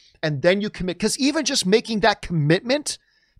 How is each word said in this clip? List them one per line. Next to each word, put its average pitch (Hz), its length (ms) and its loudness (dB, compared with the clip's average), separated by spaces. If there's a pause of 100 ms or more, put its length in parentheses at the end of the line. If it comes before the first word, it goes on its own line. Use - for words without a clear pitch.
(220)
and 151 180 -2
then 190 220 2
you 208 80 -6
commit. 175 280 -6
'Cause - 200 -2
even 285 260 0
just 214 220 -2
making 220 340 2
that 208 220 2
commitment 175 760 0 (440)